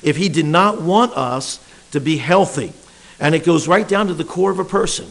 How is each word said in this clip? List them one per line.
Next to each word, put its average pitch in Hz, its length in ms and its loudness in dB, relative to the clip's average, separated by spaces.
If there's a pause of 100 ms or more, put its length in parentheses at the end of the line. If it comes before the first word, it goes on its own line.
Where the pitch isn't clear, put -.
if 147 160 0
he 190 100 0
did 156 180 0
not 190 360 2
want 202 340 2
us 131 440 -6 (320)
to 147 100 -2
be 151 160 0
healthy. 175 560 0 (440)
And - 160 0
it 160 120 0
goes 165 200 2
right 190 220 2
down 202 200 0
to 180 60 -2
the 156 120 -6
core 190 260 0
of 185 80 -4
a 185 60 -4
person, 185 460 -2